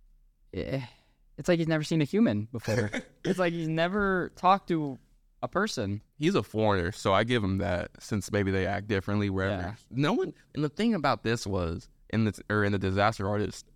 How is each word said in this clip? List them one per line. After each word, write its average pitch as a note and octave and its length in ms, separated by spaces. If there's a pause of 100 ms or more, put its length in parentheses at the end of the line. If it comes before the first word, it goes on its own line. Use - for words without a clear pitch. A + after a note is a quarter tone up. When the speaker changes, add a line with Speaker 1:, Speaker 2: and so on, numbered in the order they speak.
(540)
Speaker 1:
eh, G2 260 (560)
it's D3 120
like E3+ 100
he's D#3+ 100
never D#3 160
seen D#3+ 160
a D3 40
human B2 480
before. A2 420
Speaker 2:
<laughs> B3 60 (220)
Speaker 1:
It's F#3 160
like F3 140
he's E3 160
never F3+ 640
talked F#3+ 340
to D3 300 (440)
a B2 60
person. A2+ 520 (160)
Speaker 2:
He's E3+ 180
a A#2 80
foreigner, G2+ 480
so G#2 220
I G2 120
give A#2 200
him F#2+ 140
that, F2+ 320 (100)
since - 320
maybe G2+ 180
they F#2+ 160
act G2 220
differently G2+ 400
wherever. F#2+ 340
Speaker 1:
Yeah. F#2+ 120 (160)
Speaker 2:
No C#3+ 240
one, F#4 180 (220)
and D3 100
the C#3+ 60
thing A3 240
about C#3 280
this A2+ 240
was, F2+ 400 (220)
in A2+ 160
the, G#2 240
or G#2 160
in G2+ 80
the G2+ 60
Disaster G2 500
Artist, G#2 480